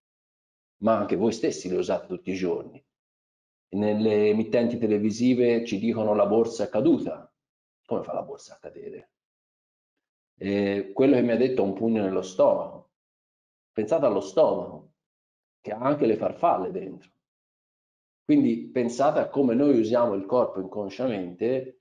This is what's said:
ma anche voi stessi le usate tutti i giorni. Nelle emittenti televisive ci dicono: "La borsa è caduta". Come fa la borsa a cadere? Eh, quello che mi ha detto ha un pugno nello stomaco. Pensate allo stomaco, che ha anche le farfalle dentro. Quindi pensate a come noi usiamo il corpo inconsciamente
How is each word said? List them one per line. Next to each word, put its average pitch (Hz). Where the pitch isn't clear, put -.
ma 110
anche 95
voi 107
stessi -
le 90
usate 90
tutti 92
i 95
giorni. 90
Nelle 107
emittenti 113
televisive 117
ci 98
dicono: 110
"La 101
borsa 110
è -
caduta". -
Come 95
fa -
la -
borsa -
a -
cadere? -
Eh, 101
quello 135
che 123
mi 120
ha 113
detto 127
ha 98
un 98
pugno 110
nello 95
stomaco. -
Pensate 143
allo 104
stomaco, -
che 104
ha 107
anche 135
le 107
farfalle 107
dentro. -
Quindi 127
pensate 139
a -
come 131
noi 135
usiamo 113
il 98
corpo 117
inconsciamente 104